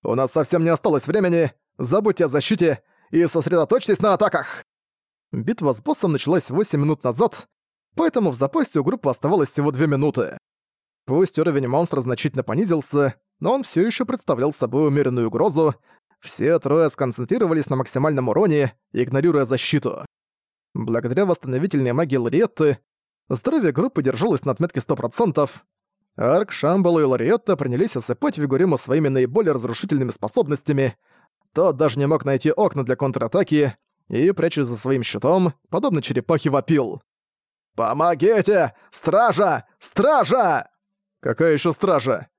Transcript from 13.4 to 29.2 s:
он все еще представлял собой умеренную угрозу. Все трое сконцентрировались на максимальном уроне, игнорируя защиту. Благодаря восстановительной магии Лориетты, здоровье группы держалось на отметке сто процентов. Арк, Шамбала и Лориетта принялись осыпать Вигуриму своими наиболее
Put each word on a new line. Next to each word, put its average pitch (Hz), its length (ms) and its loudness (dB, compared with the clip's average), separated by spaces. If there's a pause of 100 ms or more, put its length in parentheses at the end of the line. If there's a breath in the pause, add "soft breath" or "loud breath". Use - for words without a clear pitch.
он 269 100 -2
все 185 220 0
еще 233 200 -4
представлял 147 480 -2
собой 135 340 0
умеренную 127 400 0
угрозу. 147 480 0 (460 soft breath)
Все 160 380 -2
трое 151 300 2
сконцентрировались 156 800 -2
на 143 60 -2
максимальном 131 540 -2
уроне, 147 440 2 (200)
игнорируя 139 500 2
защиту. 127 600 -2 (680)
Благодаря 117 520 -2
восстановительной 135 680 -2
магии 139 220 0
Лориетты, 135 640 0 (500)
здоровье 262 420 0
группы 165 300 -2
держалось 135 420 0
на 135 80 -2
отметке 156 300 -4
сто - 140 -2
процентов. 151 680 -2 (500)
Арк, 160 360 0
Шамбала 175 480 2
и 151 40 4
Лориетта 139 520 0
принялись 135 400 -2
осыпать 127 420 -4
Вигуриму 151 400 2
своими 147 300 0
наиболее 135 460 0